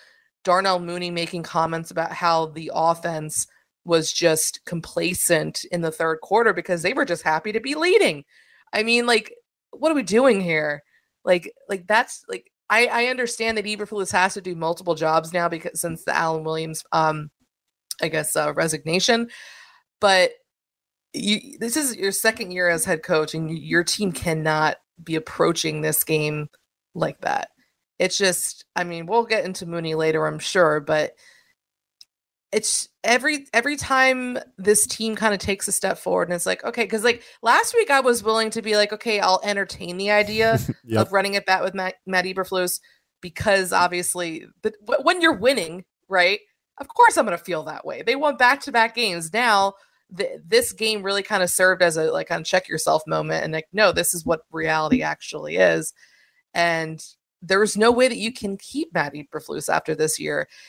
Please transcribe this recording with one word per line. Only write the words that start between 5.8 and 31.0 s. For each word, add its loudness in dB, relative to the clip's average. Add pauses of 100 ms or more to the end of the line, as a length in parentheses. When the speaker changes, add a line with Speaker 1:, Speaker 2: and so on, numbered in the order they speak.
Speaker 1:
the -2
third -2
quarter 4
because -4
they -2
were 0
just -4
happy 0
to -2
be -4
leading. 4 (480)
I 0
mean, 2
like, 0 (380)
what 0
are 2
we 0
doing 4
here? -2 (440)
Like, 2 (140)
like, -6
that's, 0
like, -12 (200)
I, 4
I 0
understand -2
that -2
Eberflus -6
has 2
to -10
do -8
multiple -2
jobs 0
now 0
because -8
since -8
the 0
Alan 0
Williams, -6
um, 0 (720)
I 0
guess, -2
uh, 0
resignation, 0 (680)
but 6 (840)
you, -4
this -4
is -2
your -4
second -2
year 0
as 0
head -2
coach, 0
and -4
y-, -6
your 0
team -2
cannot 0 (260)
be -4
approaching -2
this -2
game -2 (460)
like -4
that. -4 (500)
It's 0
just, -2 (100)
I -2
mean, -8
we'll 2
get 0
into -8
Mooney -4
later, 0
I'm -4
sure, 2
but -2 (1400)